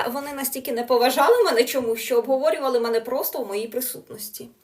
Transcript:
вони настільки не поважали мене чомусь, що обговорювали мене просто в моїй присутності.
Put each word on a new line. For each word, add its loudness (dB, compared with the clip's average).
вони -8
настільки -6
не -2
поважали 4
мене 4
чомусь, -2
що 0
обговорювали 2
мене 0
просто -4
в -6
моїй -4
присутності. -10